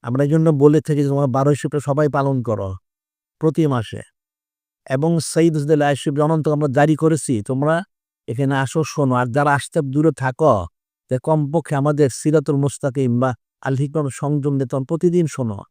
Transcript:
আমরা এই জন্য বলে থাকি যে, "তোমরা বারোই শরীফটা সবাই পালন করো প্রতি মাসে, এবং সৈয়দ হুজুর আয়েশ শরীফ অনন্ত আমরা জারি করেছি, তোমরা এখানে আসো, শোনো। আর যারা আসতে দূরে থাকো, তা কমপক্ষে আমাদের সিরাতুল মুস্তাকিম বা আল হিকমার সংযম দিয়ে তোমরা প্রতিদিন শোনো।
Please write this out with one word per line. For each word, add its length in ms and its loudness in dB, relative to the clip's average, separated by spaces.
আমরা 200 -2
এই 60 0
জন্য 200 2
বলে 320 6
থাকি 220 -2
যে, 60 0
"তোমরা 180 0
বারোই 280 2
শরীফটা 240 -6
সবাই 300 0
পালন 340 0
করো 260 -4
প্রতি 260 2
মাসে, 340 -4
এবং 320 0
সৈয়দ 360 2
হুজুর 260 2
আয়েশ 180 2
শরীফ 200 -4
অনন্ত 280 0
আমরা 240 0
জারি 240 4
করেছি, 380 0
তোমরা 320 -2
এখানে 280 -2
আসো, 280 -2
শোনো। 320 -2
আর 120 0
যারা 260 0
আসতে 300 -2
দূরে 280 2
থাকো, 440 2
তা 120 -2
কমপক্ষে 520 -2
আমাদের 340 2
সিরাতুল 480 0
মুস্তাকিম 600 -2
বা 100 0
আল 140 -2
হিকমার 380 -2
সংযম 420 -2
দিয়ে 160 -2
তোমরা 160 -4
প্রতিদিন 400 0
শোনো। 300 -6